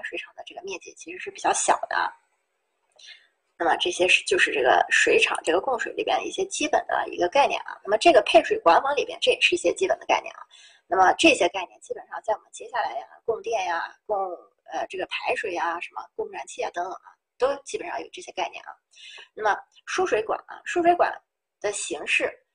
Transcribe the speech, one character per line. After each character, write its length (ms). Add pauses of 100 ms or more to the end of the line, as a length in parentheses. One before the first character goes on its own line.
水 160
厂 160
的 100
这 100
个 80
面 180
积 140
其 180
实 60
是 120
比 100
较 120
小 260 (100)
的。 240 (1400)
那 80
么 120
这 140
些 160
是， 180
就 120
是 160
这 100
个 260
水 300
厂 260
这 80
个 80
供 180
水 140
里 100
边 240
一 40
些 160
基 220
本 180
的 220
一 80
个 120
概 180
念 140
啊。 240
那 60
么 80
这 140
个 100
配 200
水 160
管 240
网 140
里 80
边， 160
这 100
也 100
是 140
一 40
些 160
基 120
本 140
的 60
概 160
念 120
啊。 80 (460)
那 80
么 180
这 200
些 140
概 180
念 140
基 140
本 140
上 140
在 120
我 60
们 100
接 180
下 120
来 180
呀， 80 (180)
供 180
电 240
呀、 300 (100)
供， 100 (560)
呃， 160
这 100
个 80
排 300
水 180
呀、 260
什 140
么 100 (120)
供 140
暖 180
气 140
啊 100
等 120
等 80
啊， 220 (220)
都 260
基 140
本 100
上 140
有 120
这 100
些 100
概 160
念 160
啊。 60 (640)
那 80
么 160 (280)
输 200
水 160
管 240
啊， 180
输 180
水 120
管 180 (480)
的 120
形 340
式 260 (220)